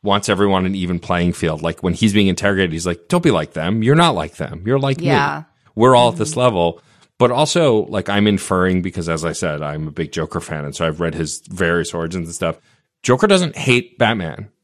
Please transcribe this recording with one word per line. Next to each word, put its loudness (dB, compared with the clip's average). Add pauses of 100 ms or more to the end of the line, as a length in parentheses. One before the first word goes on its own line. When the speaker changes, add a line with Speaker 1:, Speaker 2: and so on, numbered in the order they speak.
Speaker 1:
wants 0
everyone 2
an -2
even -2
playing 0
field. -4
Like, -6
when 0
he's 2
being 4
interrogated, 0
he's -6
like, -6
"Don't 0
be 4
like -2
them. -2
You're 4
not 2
like -6
them. -10
You're 0
like -2
Speaker 2:
Yeah. -2
Speaker 1:
me. -20
We're 6
all 6
at -10
this -2
Speaker 2:
Mm-hmm. -6
Speaker 1:
level." 2 (380)
But 4
also, 2
like, -4
I'm 2
inferring 2
because, -6
as -2
I -2
said, -6
I'm -6
a -10
big -6
Joker -6
fan, -8
and -10
so -4
I've -4
read -2
his -8 (100)
various -2
origins -6
and -14
stuff. -4 (460)
Joker 2
doesn't 2
hate 0
Batman 0 (140)